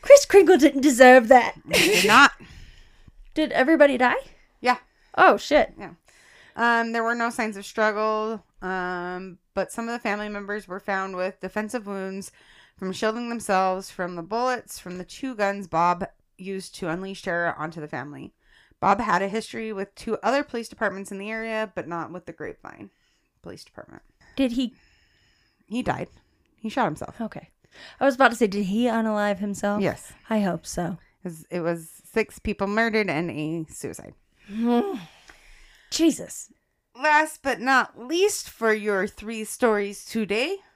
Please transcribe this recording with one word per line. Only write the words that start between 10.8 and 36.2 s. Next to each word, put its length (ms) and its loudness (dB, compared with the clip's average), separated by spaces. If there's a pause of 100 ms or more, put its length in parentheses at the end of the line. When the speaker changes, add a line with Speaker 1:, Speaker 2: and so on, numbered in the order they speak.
Speaker 2:
with 240 -6
defensive 480 -8
wounds 440 -10 (440)
from 160 -8
shielding 380 -2
themselves 600 -2
from 240 -8
the 80 -10
bullets 560 -4
from 180 -12
the 80 -10
two 300 -10
guns 320 -2
Bob 380 0 (320)
used 380 -12
to 140 -6
unleash 320 -8
terror 360 -2
onto 220 -8
the 80 -10
family. 460 -12 (460)
Bob 200 2
had 220 0
a 60 -4
history 440 -8
with 240 -10
two 280 -8
other 200 0
police 240 -10
departments 440 -6
in 60 -10
the 120 -10
area, 460 -6
but 120 -10
not 240 -10
with 140 -16
the 80 -16
Grapevine 560 -16 (520)
Police 220 -18
Department. 380 -20 (340)
Speaker 1:
Did 180 0
he? 200 -4 (960)
Speaker 2:
He 140 -6
died. 260 -6 (500)
He 120 -10
shot 160 0
himself. 360 -8
Speaker 1:
Okay. 280 -12 (500)
I 60 2
was 100 4
about 160 6
to 40 -6
say, 120 2
did 180 -2
he 200 0
unalive 520 0
himself? 440 -4
Speaker 2:
Yes. 300 -4 (180)
Speaker 1:
I 100 0
hope 260 -2
so. 320 -6 (260)
Speaker 2:
It 40 -8
was, 240 -14
it 100 -4
was 280 -4 (220)
six 280 -2
people 280 -4
murdered 420 0
and 200 -2
a 420 -6
suicide. 420 -14 (360)
Speaker 1:
<sighs> 500 0 (920)
Jesus. 600 -2 (480)